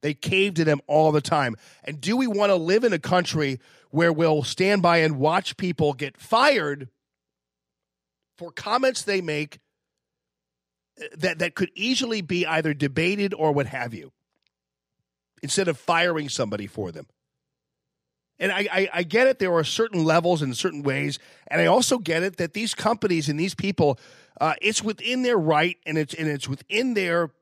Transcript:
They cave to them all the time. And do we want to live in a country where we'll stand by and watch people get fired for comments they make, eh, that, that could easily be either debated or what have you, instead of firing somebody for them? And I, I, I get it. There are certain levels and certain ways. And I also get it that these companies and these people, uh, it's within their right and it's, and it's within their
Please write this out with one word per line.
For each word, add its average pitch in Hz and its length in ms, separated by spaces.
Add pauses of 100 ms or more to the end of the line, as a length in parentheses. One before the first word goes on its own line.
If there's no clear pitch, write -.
They 151 120
cave 190 420
to 165 80
them 147 240
all 156 240
the 151 100
time. 135 340 (280)
And 147 180
do 208 160
we 262 80
want 202 240
to 196 60
live 180 280
in 226 100
a 165 60
country 151 600 (320)
where 170 200
we'll 156 320
stand 196 380
by 170 180
and 156 200
watch 160 380
people 160 360
get 135 240
fired 180 720 (1500)
for 170 140
comments 254 520
they 196 180
make, 151 380 (1400)
eh, 151 80 (100)
that, 160 220
that 170 140
could 180 220
easily 226 460
be 175 260
either 156 260
debated 165 600
or 156 180
what 143 160
have 120 260
you, 131 180 (1300)
instead 185 240
of 151 100
firing 165 520
somebody 104 360
for 98 260
them? 76 160 (1300)
And 190 120
I, 202 200
I, 190 220
I 180 100
get 214 240
it. 262 100
There 185 160
are 165 100
certain 202 400
levels 165 380
and 131 160
certain 156 240
ways. 139 380 (280)
And 160 140
I 170 60
also 247 320
get 165 240
it 190 140
that 170 160
these 214 200
companies 190 560
and 147 100
these 185 140
people, 165 460 (420)
uh, 156 180
it's 214 240
within 226 380
their 240 160
right 160 480
and 156 140
it's, 151 160
and 160 120
it's 143 220
within 220 460
their 170 340 (120)